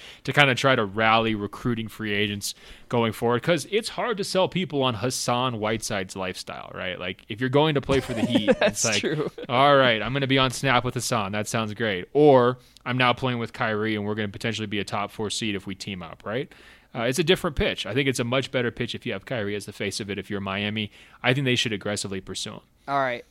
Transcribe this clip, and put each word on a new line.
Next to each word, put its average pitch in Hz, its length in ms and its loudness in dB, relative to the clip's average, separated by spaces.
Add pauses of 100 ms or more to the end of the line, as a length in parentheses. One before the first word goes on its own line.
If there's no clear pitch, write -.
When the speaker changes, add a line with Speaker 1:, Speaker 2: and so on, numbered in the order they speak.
(260)
Speaker 1:
to 139 80 -4
kinda 139 220 6
try 131 200 4
to 117 80 2
rally 110 500 2
recruiting 110 540 -4
free 107 240 -6
agents 101 420 -2 (360)
going 113 240 2
forward, 120 300 0
'cause 160 280 0
it's 214 160 0
hard 208 300 -4
to 196 80 -4
sell 190 240 2
people 147 340 0
on 127 120 2
Hassan 123 640 -2
Whiteside's 104 600 -4
lifestyle, - 580 -8
right? 92 240 -6
Like, 92 300 -8
if 104 100 -8
you're 127 100 0
going 147 260 4
to 135 60 0
play 135 200 2
for 127 120 -4
the 110 80 -4
Speaker 2:
<laughs> - 40 0
Speaker 1:
Heat, 185 220 2 (120)
Speaker 2:
That's - 240 0
Speaker 1:
it's - 20 2
like, 220 140 2
Speaker 2:
true. 151 320 -2 (160)
Speaker 1:
"All 139 300 6
right, 120 240 4
I'm 113 100 -4
gonna 139 160 -2
be 135 100 4
on 131 140 2
Snap 127 320 2
with 123 120 -4
Hassan. 110 360 -2
That 107 160 -2
sounds 110 280 -2
great." 104 360 -2
Or, 131 460 8 (280)
"I'm 127 120 -2
now 123 160 6
playing 123 260 -2
with 113 140 -6
Kyrie, 110 420 0
and 104 80 -2
we're 104 120 -2
gonna 107 120 -2
potentially 104 400 -4
be 101 120 -4
a 98 40 -2
top 104 280 -6
four 107 180 -6
seed 104 260 -4
if 95 100 -8
we 95 100 -8
team 92 280 -10
up," - 220 -16
right? 113 260 -6 (420)
Uh, 117 100 -4
it's 131 160 0
a 156 40 2
different 170 320 0
pitch. - 300 -2
I 101 80 -6
think 135 160 0
it's 127 100 0
a 120 60 -2
much 131 260 -2
better 123 180 -2
pitch 117 240 -6
if - 120 -12
you 117 80 -6
have 98 100 -10
Kyrie 104 320 -4
as 101 100 -8
the 104 60 -12
face 104 300 -4
of 101 80 -8
it. 98 100 -6
If 90 100 -10
you're 101 120 -4
Miami, 104 500 -4 (320)
I 123 100 4
think 139 120 0
they 123 100 4
should 113 160 0
aggressively 101 480 -4
pursue - 320 -10
him. 107 80 -14 (260)
Speaker 2:
All 139 140 0
right, 123 320 -2